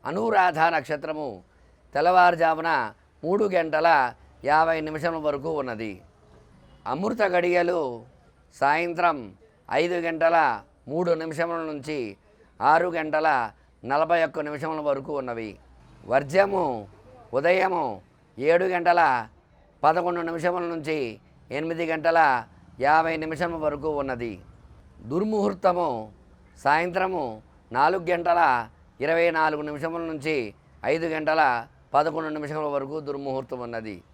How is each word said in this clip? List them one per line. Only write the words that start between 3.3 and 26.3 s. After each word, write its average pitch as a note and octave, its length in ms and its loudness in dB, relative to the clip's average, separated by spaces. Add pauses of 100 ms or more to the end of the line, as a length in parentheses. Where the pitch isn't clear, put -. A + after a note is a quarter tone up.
గంటల D#3+ 320 2 (640)
యాభై D#3+ 260 4 (100)
నిమిషముల D#3+ 420 -4
వరకు C#3+ 220 -4 (100)
ఉన్నది. A2+ 300 -6 (1000)
అమృత G#3 300 -4 (120)
గడియలు F3 460 2 (800)
సాయంత్రం E3 580 0 (520)
ఐదు F3 360 0
గంటల E3 300 2 (560)
మూడు E3+ 200 0 (100)
నిమిషముల E3 480 -4
నుంచి D3 280 -8 (600)
ఆరు D#3+ 380 4
గంటల D#3 300 0 (560)
నలభై D#3 440 2
ఒక్క D#3 200 -6
నిమిషముల D#3 420 -6
వరకు C#3 220 -2 (100)
ఉన్నవి. A#2 280 -6 (600)
వర్జ్యము F#3 520 2 (760)
ఉదయము F3 460 2 (540)
ఏడు E3 360 2
గంటల F3 280 4 (840)
పదకొండు F3 460 2
నిమిషముల F3 440 -2
నుంచి D#3 260 -4 (580)
ఎనిమిది E3 340 -4
గంటల E3 280 2 (680)
యాభై D#3+ 360 4
నిమిషముల D#3+ 440 -4
వరకు D3 240 -2 (100)
ఉన్నది. B2 320 -6 (800)
దుర్ముహూర్తము F#3+ 800 0 (760)